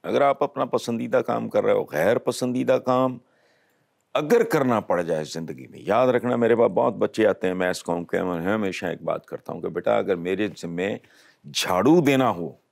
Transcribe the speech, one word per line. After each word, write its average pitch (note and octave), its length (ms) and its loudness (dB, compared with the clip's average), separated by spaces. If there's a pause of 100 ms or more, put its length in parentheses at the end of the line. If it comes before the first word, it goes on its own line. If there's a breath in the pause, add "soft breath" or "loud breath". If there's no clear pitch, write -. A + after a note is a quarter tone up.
अगर A2 180 0
आप C#3 200 2
अपना C#3 220 -2
पसंदीदा A#2+ 560 -2
काम A2+ 280 -4
कर G#2 160 0
रहे G#2 100 2
हो, G2+ 100 0
गैर G2 340 0
पसंदीदा B2+ 600 0
काम B2+ 420 0 (960)
अगर D#3 260 4
करना C3 380 2
पड़ F2 220 0
जाए D#2+ 220 -2
ज़िंदगी D2+ 420 -10
में, - 180 -20
याद A2 240 4
रखना, B2 280 0
मेरे A#2 180 4
पास A2+ 160 4
बहुत A#2+ 240 0
बच्चे G#2 300 0
आते F#2+ 220 2
हैं, F#2 80 0
मैं F2+ 160 0
इस F2 120 -6
कौम F2 220 -4
के, F2+ 180 -2
मैं F2+ 320 -2
हमेशा F#2+ 360 -4
एक D#2+ 140 -10
बात D#2 220 -6
करता - 260 -12
हूँ E2 100 -10
कि - 60 -6
बेटा, A2 300 0
अगर F#2+ 180 0
मेरे F#2 320 -2
ज़िम्मे F2+ 520 -6 (460 soft breath)
झाड़ू F#2 540 2
देना C3+ 280 2
हो F2 320 -6 (120)